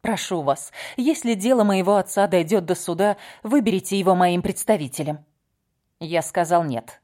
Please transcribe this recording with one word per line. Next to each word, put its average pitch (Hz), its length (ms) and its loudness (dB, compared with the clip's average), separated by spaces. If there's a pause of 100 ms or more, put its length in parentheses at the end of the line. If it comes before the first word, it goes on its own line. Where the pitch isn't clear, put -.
«Прошу 190 420 -4
вас, 139 300 -4 (240)
если 247 380 0
дело 226 280 2
моего 196 320 2
отца 196 320 0
дойдёт 175 380 2
до 180 100 -2
суда, 190 420 -2 (280)
выберите 214 520 0
его 185 200 4
моим 180 260 2
представителем». 151 840 -4 (760)
«Я 165 220 -2
сказал 170 420 0
нет» 120 400 -8